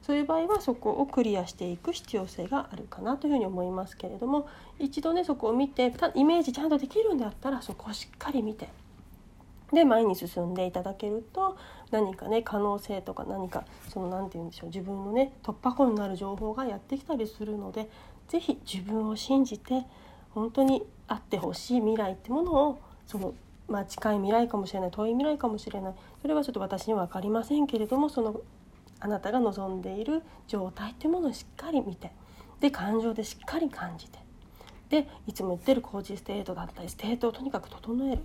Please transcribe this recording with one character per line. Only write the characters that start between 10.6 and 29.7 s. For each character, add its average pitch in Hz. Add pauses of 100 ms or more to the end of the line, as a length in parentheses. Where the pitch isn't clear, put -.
い 180
た 180
だ 190
け 208
る 220
と、 381 (340)
何 208
か -
ね、 226
可 214
能 202
性 202
と 190
か -
何 190
か、 - (240)
そ 196
の、 180
な 185
ん 196
て 190
言 170
う 170
ん 170
で -
し -
ょ 170
う、 170
自 190
分 196
の 202
ね、 269 (100)
突 214
破 247
口 262
に 226
な 202
る 190
情 196
報 214
が 262
や 214
っ 196
て -
き -
た 320
り 220
す 214
る 214
の 196
で、 220 (400)
ぜ 339
ひ - (120)
自 190
分 214
を 214
信 269
じ 226
て、 254 (460)
本 226
当 269
に 269 (220)
あ 220
っ 214
て -
ほ 180
し -
い 240
未 220
来 196
っ -
て -
も 294
の 349 (180)
を、 254 (280)
そ 214
の、 190 (340)
ま 208
あ、 196
近 208
い -
未 202
来 233
か 226
も 196
し -
れ 196
な 185
い、 -
遠 214
い 226
未 247
来 302
か 254
も 214
し -
れ 202
な 190
い。 185 (260)
そ -
れ 302
は 294
ち -
ょ -
っ 247
と 202
私 190
に 220
は 185
分 -
か 190
り 202
ま 226
せ 294
ん 285
け 233
れ 214
ど 247
も、 294
そ 262
の、 214 (580)
あ 208
な 208
た 190
が 247
望 196